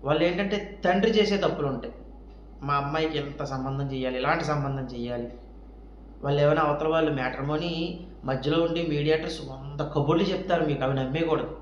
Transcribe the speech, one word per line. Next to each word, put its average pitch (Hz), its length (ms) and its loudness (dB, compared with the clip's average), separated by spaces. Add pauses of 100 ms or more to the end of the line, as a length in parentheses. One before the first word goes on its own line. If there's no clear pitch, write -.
వాళ్ళు 156 180 4
ఏంటంటే 196 600 0
తండ్రి 196 260 6
చేసే 202 260 4
తప్పులు 151 300 0
ఉంటాయి, 120 280 -4 (680)
మా 139 120 0
అమ్మాయికి 151 440 0
ఎంత 143 260 -6
సంబంధం 135 480 -4
చేయాలి, 127 240 -2
ఎలాంటి 147 280 2
సంబంధం 139 400 -2
చేయాలి, 120 460 -6 (920)
వాళ్ళు 143 200 2
ఏమైనా 151 200 6
అవతల 147 260 2
వాళ్ళు 160 220 4
మ్యాట్రిమోనీ 143 640 -2 (520)
మధ్యలో 135 380 2
ఉండి 165 200 2
మీడియేటర్స్ 156 580 0
వంద 135 400 -10
కబుర్లు 151 420 2
చెప్తారు 180 420 2
మీకు, 139 200 0
అవి 135 100 2
నమ్మేయకూడదు. 147 680 0